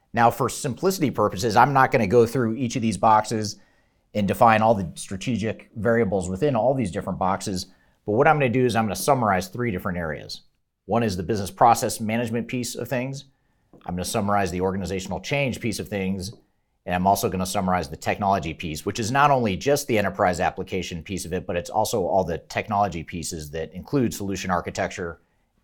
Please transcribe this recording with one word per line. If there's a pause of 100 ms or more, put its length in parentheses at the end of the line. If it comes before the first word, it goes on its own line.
(120)
Now,
for
simplicity
purposes,
I'm
not
gonna
go
through
each
of
these
boxes (540)
and
define
all
the
strategic
variables
within
all
these
different
boxes, (380)
but
what
I'm
gonna
do
is
I'm
gonna
summarize
three
different
areas. (480)
One
is
the
business
process
management
piece
of
things. (600)
I'm
gonna
summarize
the
organizational
change
piece
of
things, (540)
and
I'm
also
gonna
summarize
the
technology
piece,
which
is
not
only
just
the
enterprise
application
piece
of
it,
but
it's
also
all
the
technology
pieces
that
include
solution
architecture, (460)